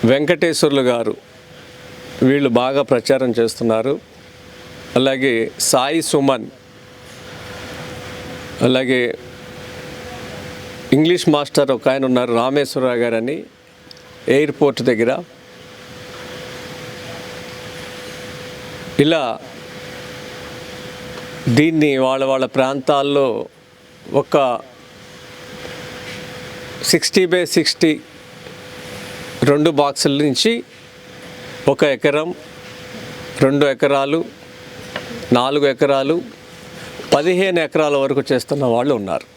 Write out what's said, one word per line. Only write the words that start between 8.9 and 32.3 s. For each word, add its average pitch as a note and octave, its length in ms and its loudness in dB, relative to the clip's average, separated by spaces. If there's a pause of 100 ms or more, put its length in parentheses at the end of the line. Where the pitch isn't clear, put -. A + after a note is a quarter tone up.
ఇంగ్లీష్ E3 380 4
మాస్టర్ C#3+ 420 2
ఒక B2 160 2
ఆయన C3+ 180 2
ఉన్నారు, B2 300 2
రామేశ్వరరావు C3 640 0
గారని, A#2 320 0 (1000)
ఎయిర్‌పోర్ట్ C#3+ 540 2
దగ్గర. A#2 220 2 (4000)
ఇలా D#3 200 2 (2250)
దీన్ని D3+ 340 4 (140)
వాళ్ళ C3+ 240 2
వాళ్ళ C3 160 2 (100)
ప్రాంతాల్లో C#3 720 2 (920)
ఒక - 140 0 (2500)
సిక్స్టీ F#3 320 4 (100)
by F3+ 80 2 (140)
సిక్స్టీ D#3+ 380 2 (1600)
రెండు D3+ 200 4 (100)
బాక్సుల C#3+ 340 2 (100)
నుంచి D3+ 280 2 (1200)
ఒక C3+ 100 2 (140)
ఎకరం, D3+ 320 2 (1160)